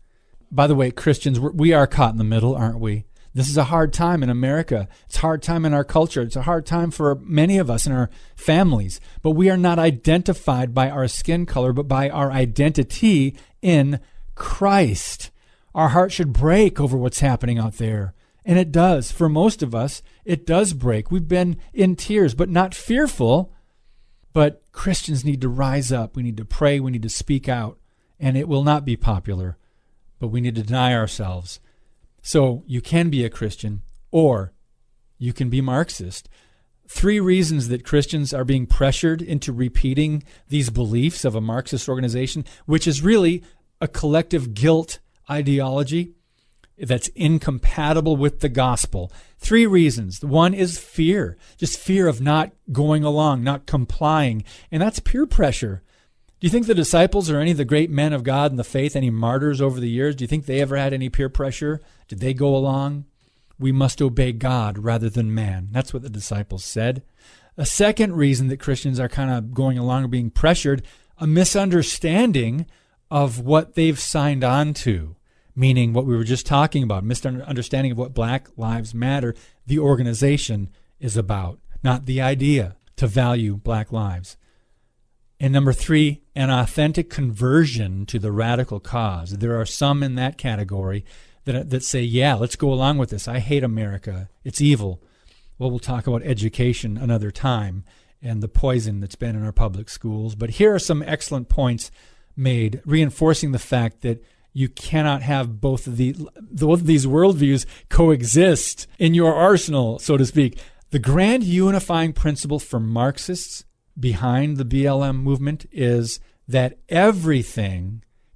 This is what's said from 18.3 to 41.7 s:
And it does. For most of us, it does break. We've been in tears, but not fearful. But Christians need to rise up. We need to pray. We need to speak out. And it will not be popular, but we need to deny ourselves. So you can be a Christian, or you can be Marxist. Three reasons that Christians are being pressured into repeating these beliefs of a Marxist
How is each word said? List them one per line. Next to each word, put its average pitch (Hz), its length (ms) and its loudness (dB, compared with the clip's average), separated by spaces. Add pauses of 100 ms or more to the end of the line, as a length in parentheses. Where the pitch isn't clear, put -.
And 180 120 4
it 170 140 2
does. 165 400 4
For 165 160 0
most 165 340 2
of 120 140 -4
us, 123 260 -4 (220)
it 170 220 -4
does 180 260 2
break. 123 400 -2
We've 175 160 -2
been 180 300 0 (160)
in 185 240 2
tears, 190 380 2
but 175 120 0
not 185 260 0
fearful. 185 800 0 (800)
But 151 400 2
Christians 151 540 -4
need 139 160 -2
to 131 80 -2
rise 131 420 -2
up. 117 240 -4
We 127 80 -6
need 117 140 -6
to 110 80 -12
pray. 143 340 0
We 131 120 -4
need 120 100 -4
to 110 80 -6
speak - 400 -4
out. 117 300 -6 (380)
And 135 200 0
it 147 100 -2
will 139 160 0
not 147 220 2
be 120 100 -2
popular, 92 600 -2 (640)
but 117 100 -6
we 117 100 -2
need 120 160 -2
to 113 80 -4
deny 127 300 2
ourselves. 92 640 -6 (600)
So 135 440 0
you 120 160 -6
can 170 280 0
be 135 140 0
a 113 60 -4
Christian, 104 540 -8 (260)
or 127 420 2 (640)
you 123 140 -6
can 123 180 -4
be 131 120 0
Marxist. 127 640 -4 (600)
Three 208 320 2
reasons 170 480 2
that 120 180 -4
Christians 143 480 0
are 131 100 -4
being 131 220 0
pressured 160 560 2
into 143 320 -4
repeating 135 720 0 (240)
these 139 220 -2
beliefs 120 540 0
of 117 120 -2
a 110 60 -2
Marxist 117 460 -6